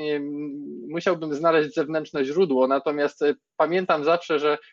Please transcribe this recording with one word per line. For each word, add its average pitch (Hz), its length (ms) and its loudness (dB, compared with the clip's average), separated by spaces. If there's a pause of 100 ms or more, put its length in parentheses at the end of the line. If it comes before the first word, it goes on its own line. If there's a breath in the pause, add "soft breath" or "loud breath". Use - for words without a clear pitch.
em, 147 140 -2 (640)
musiałbym 160 440 -2
znaleźć 156 400 2
zewnętrzne 151 520 -2
źródło, 139 420 2
natomiast, 143 540 0
e, 147 140 2 (220)
pamiętam 170 460 2
zawsze, 165 360 2
że 151 180 2 (160 loud breath)